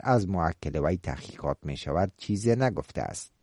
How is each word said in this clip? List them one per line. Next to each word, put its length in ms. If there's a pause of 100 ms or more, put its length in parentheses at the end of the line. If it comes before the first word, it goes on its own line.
از 260
موکل 560
وی 120
تحقیقات 640
می‌شود، 540
چیزی 400
نگفته 460
است. 400